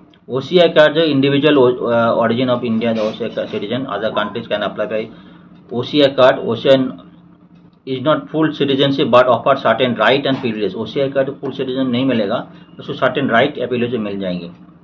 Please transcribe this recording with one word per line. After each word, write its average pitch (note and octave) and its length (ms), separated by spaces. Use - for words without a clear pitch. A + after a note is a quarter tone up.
ओसीआई E3 400
कार्ड D3+ 260
जो D#3 60
इंडिविजुअल C#3 580
ओ-, B2 280
अ, A#2 400
origin A#2+ 240
of B2 140
India, A2+ 300
the A2 60
ओसीआई G#2+ 460
citizen, A2+ 400
other G#2 280
countries G#2+ 380
can G2+ 160
apply G2+ 240
by A2 120
ओसीआई C3+ 420
card। C3 240
ओसीआई C3 500
is C3 140
not D3+ 140
full D#3 340
citizenship C#3 600
but B2 160
offer B2+ 280
certain A#2 300
right B2+ 300
and C3+ 100
privilege। G#2+ 380
ओसीआई C3+ 360
कार्ड C3+ 200
फुल C#3+ 200
सिटीजन C3 360
नहीं B2 180
मिलेगा, A#2 440
उसको C#3 160
certain C3+ 380
right A#2+ 260
या A#2+ 100
privilege A#2+ 300
मिल G2+ 220
जाएंगे। F2 300